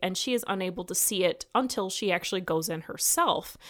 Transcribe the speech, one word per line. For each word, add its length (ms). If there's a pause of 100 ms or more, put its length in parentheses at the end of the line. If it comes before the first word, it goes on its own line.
and 140
she 160
is 140
unable 380
to 100
see 280
it 220 (100)
until 340
she 220
actually 300
goes 260
in 140
herself. 760 (120)